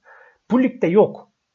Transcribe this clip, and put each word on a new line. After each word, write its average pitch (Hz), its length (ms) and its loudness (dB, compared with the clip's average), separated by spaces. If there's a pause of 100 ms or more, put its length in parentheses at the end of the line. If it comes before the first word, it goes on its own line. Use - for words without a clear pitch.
(520)
bu 254 120 2
ligde - 240 -4
yok. 175 440 -2 (220)